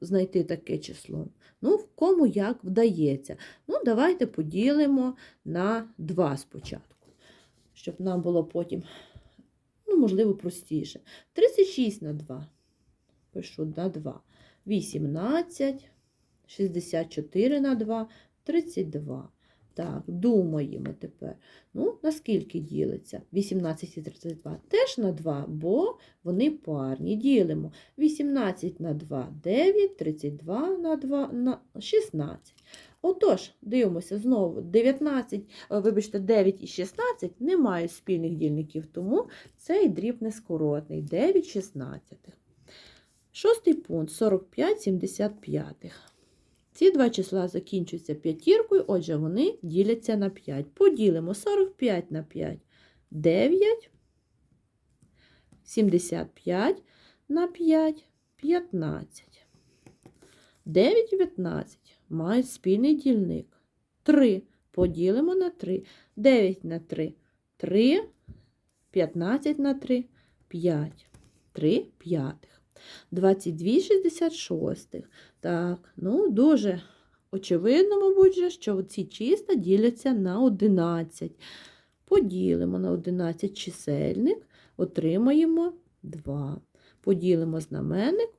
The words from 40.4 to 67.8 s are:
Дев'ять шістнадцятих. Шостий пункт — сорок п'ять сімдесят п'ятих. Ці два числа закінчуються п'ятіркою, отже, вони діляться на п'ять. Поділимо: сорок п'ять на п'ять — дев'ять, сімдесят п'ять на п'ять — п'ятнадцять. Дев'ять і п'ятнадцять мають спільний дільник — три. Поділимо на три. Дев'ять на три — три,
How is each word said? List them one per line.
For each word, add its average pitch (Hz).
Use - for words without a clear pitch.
Дев'ять 262
шістнадцятих. -
Шостий 427
пункт — 165
сорок 196
п'ять 381
сімдесят 190
п'ятих. 151
Ці 381
два 269
числа 190
закінчуються 175
п'ятіркою, 370
отже, 170
вони 190
діляться 208
на 196
п'ять. 143
Поділимо: 202
сорок 392
п'ять 202
на 156
п'ять — 156
дев'ять, 277
сімдесят 175
п'ять 202
на 339
п'ять — 311
п'ятнадцять. 175
Дев'ять 320
і 381
п'ятнадцять -
мають 196
спільний 233
дільник — 208
три. 254
Поділимо 185
на 359
три. 185
Дев'ять 214
на 165
три — 160
три, 254